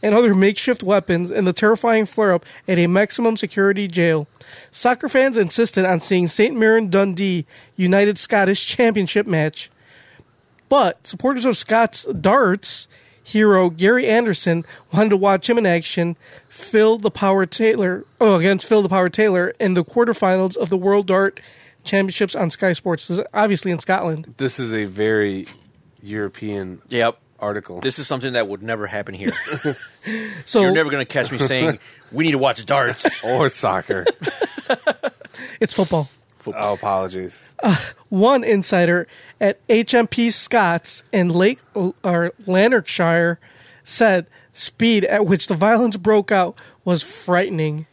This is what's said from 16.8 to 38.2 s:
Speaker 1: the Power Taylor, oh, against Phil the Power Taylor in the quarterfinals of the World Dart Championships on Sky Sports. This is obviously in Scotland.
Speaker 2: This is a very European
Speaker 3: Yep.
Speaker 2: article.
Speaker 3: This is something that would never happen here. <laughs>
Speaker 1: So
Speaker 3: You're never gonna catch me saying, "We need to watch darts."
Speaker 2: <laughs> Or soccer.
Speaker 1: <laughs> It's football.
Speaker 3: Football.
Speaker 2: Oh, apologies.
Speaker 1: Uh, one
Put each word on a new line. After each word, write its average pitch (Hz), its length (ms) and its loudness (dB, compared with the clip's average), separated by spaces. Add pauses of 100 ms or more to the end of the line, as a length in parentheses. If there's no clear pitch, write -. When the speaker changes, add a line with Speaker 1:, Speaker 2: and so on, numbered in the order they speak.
Speaker 1:
the 208 120 -2
Power 190 360 0
Taylor, 202 580 0 (160)
oh, 214 160 6
against 185 320 2
Phil 214 140 4
the 190 80 0
Power 185 180 2
Taylor 190 500 0
in 196 140 0
the 175 100 2
quarterfinals 190 760 0
of 208 100 -2
the 190 80 -2
World 196 300 2
Dart 190 340 0 (440)
Championships 196 520 -2
on 175 140 -2
Sky 185 240 -2
Sports. 165 340 -6
This 180 120 -4
is - 120 -6
obviously 202 380 0
in 170 80 -2
Scotland. 165 580 -4
Speaker 2:
This 135 240 -6
is 113 140 -6
a 107 100 -2
very 101 600 -2 (560)
European 101 880 -10
Speaker 3:
Yep. 117 260 0 (240)
Speaker 2:
article. 101 400 -8
Speaker 3:
This 135 180 -6
is 139 80 -8
something 135 280 -6
that 117 120 0
would 98 160 -10
never 107 240 -6
happen 101 280 -10
here. 95 180 -6 (320)
<laughs> 143 100 -2 (680)
Speaker 1:
So 226 160 2
Speaker 3:
You're 185 120 4
never 156 180 2
gonna 143 160 -4
catch 131 260 -4
me 127 60 -6
saying, 135 400 0 (340)
"We 151 120 -2
need 160 80 2
to 139 60 0
watch 123 280 -2
darts." 135 480 0
Speaker 2:
<laughs> - 100 -12
Or 127 240 2
soccer. 95 600 -2
Speaker 1:
<laughs> - 1500 -8
It's - 120 -2
football. 165 380 -2 (260)
Speaker 3:
Football. 104 360 -6
Speaker 2:
Oh, - 20 0
apologies. 95 880 -6
Speaker 1:
Uh, 202 140 2 (340)
one 226 340 2